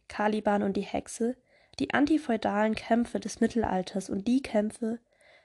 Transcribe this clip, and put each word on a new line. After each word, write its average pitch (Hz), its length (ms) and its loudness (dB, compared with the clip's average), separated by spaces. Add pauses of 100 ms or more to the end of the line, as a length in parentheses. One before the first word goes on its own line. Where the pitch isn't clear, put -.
Caliban 208 560 0
und 196 140 0
die 202 60 -2
Hexe - 520 -4 (420)
die - 160 -2
antifeudalen 220 800 2
Kämpfe 233 440 0
des - 220 -6
Mittelalters 196 680 0
und 196 160 -4
die 254 160 4
Kämpfe, 220 580 -2 (460)